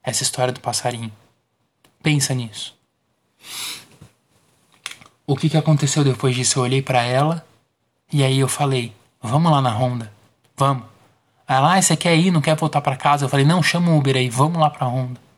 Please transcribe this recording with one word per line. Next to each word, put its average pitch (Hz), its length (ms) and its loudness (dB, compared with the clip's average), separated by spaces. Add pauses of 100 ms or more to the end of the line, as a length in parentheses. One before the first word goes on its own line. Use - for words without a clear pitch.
Essa 123 200 -4
história 123 280 -2
do 120 80 -12
passarinho. 117 520 -6 (880)
Pensa 147 320 0
nisso. 117 420 -10 (2500)
O 139 80 0
que 151 160 0
que 160 60 2
aconteceu 151 460 2
depois 131 320 0
disso? 123 220 -2
Eu 131 60 0
olhei 127 180 0
pra 127 220 0
ela 143 420 0 (640)
e 143 120 2
aí 135 160 2
eu 135 80 2
falei, 131 440 -4 (300)
"Vamos 151 300 2
lá 143 100 4
na 127 80 2
Honda. 117 420 -2 (460)
Vamos." 135 280 0 (640)
Ela, 139 280 4
"Ah, 190 60 4
você 170 140 2
quer 170 220 2
ir? 180 140 4
Não 165 100 2
quer 156 140 2
voltar 151 260 -2
pra 135 160 -2
casa?" 143 280 2
Eu 131 40 -4
falei, 139 160 2
"Não, 170 160 4
chama 175 300 0
o 156 80 4
Uber 135 160 0
aí. 127 160 0
Vamos 151 280 0
lá 151 120 2
pra 135 160 -4
Honda. 127 340 -6 (160)